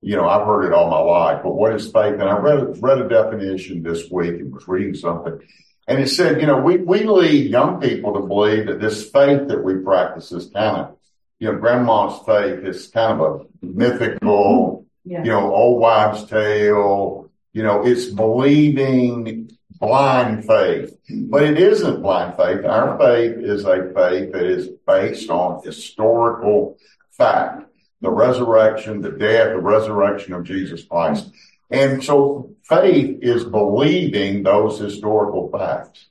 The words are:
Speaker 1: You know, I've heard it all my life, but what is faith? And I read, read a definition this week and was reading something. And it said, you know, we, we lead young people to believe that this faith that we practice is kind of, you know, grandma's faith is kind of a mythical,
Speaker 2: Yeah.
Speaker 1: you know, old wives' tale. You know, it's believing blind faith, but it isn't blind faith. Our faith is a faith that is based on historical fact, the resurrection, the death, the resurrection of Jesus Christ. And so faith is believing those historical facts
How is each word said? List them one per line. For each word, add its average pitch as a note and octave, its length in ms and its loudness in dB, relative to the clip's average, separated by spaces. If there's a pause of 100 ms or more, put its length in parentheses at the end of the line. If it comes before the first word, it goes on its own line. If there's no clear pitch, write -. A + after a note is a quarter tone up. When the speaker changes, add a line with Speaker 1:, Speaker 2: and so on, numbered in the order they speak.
Speaker 1:
You G#2 160 -6
know, G2 120 0
I've G2+ 180 2
heard - 180 0
it - 80 0
all G2 180 4
my D#2+ 100 0
life, E2+ 420 2
but F2+ 120 -6
what A2 200 0
is G#2 160 -8
faith? G#2 240 2
And - 80 -6
I G2+ 160 0
read, C3 420 0
read C3 180 2
a A2 100 -4
definition F#2 720 -2
this E2 280 -8
week F2 200 -2 (100)
and C#2 140 -14
was - 140 -20
reading F#2 260 -4
something. - 460 -8 (480)
And C3+ 120 -4
it - 80 -2
said, D#3+ 320 0
you D3+ 60 0
know, C3+ 120 4
we, E3 180 2
we F#3 260 0
lead D#3 480 4
young B2+ 300 0
people G#2+ 340 -2
to G2 60 -4
believe G#2 480 0
that G2 120 -6
this G#2+ 300 -6
faith C#3 380 4
that G2+ 160 -4
we F#2+ 140 0
practice F#2 520 -2
is F2 200 -12
kind A2 260 -2
of, - 200 -10 (440)
you A2 120 -2
know, - 60 -4
grandma's A#2 680 0
faith G2+ 400 0
is - 220 -10
kind - 340 -2
of - 200 -2 (220)
a - 40 -14
mythical, G#2+ 1200 0 (180)
Speaker 2:
Yeah. F3 200 -10
Speaker 1:
you A2+ 60 -2
know, G2+ 220 0
old A#2+ 280 4
wives' A2 460 2
tale. G#2 1040 0 (220)
You A2 100 -6
know, G#2 220 0
it's B2 220 2
believing B2 1400 0 (280)
blind A#2+ 680 0
faith, - 500 2 (140)
but - 320 0
it D3+ 160 2
isn't G3+ 440 2
blind F2+ 340 -2
faith. - 280 0
Our - 340 0
faith A#2 400 4
is G2+ 260 -4
a F#2 300 0
faith F#2 380 0
that F#2 120 -2
is F2+ 240 -2 (180)
based - 440 0
on F2 340 -4
historical - 1120 -2 (320)
fact, - 540 0 (360)
the - 100 -4
resurrection, A2 920 2
the G2 100 -8
death, A2 360 2
the F#2 120 -4
resurrection G2+ 720 0
of F2 120 -10
Jesus F#2 400 -8
Christ. D#2 460 -4 (400)
And C3+ 320 0
so C#3 600 0
faith - 600 2
is A#2+ 220 0
believing G2+ 960 0
those G#2 360 2
historical G#2 720 -2
facts - 600 -8